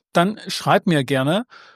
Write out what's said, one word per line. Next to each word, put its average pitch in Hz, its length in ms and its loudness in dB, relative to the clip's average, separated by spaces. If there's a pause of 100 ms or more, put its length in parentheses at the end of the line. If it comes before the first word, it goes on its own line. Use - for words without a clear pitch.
(140)
dann 190 340 0
schreib 185 380 0
mir 151 180 2
gerne 139 420 0 (300)